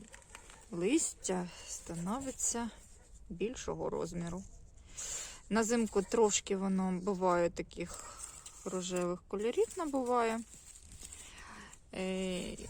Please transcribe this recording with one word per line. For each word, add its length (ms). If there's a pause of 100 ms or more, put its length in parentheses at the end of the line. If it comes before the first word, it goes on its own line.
(720)
листя 800 (180)
становиться 1040 (580)
більшого 600
розміру. 520 (1080)
На 140
зимку 380
трошки 540
воно 360 (100)
буває 480
таких 680 (440)
рожевих 640
кольорів 380 (100)
набуває. 640 (1500)
Е, 640 (140)